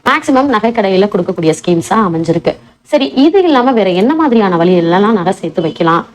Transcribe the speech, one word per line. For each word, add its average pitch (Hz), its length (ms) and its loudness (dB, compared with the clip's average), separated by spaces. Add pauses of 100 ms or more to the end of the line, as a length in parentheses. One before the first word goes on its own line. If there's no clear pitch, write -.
மேக்ஸிமம் 285 460 0
நகை 214 240 0
கடையில 196 340 0
கொடுக்கக்கூடிய 175 480 -2
ஸ்கீம்ஸா 175 380 -2 (100)
அமைஞ்சிருக்கு. 165 460 -2 (380)
சரி, 277 140 0 (180)
இது 370 240 2
இல்லாம 262 300 2
வேற 190 120 0 (120)
என்ன 277 200 2
மாதிரியான 214 400 2
வழி 185 200 2
எல்லாம் 196 380 2
நகை 185 200 -2
சேர்த்து 165 260 -6
வைக்கலாம் 165 360 -2 (120)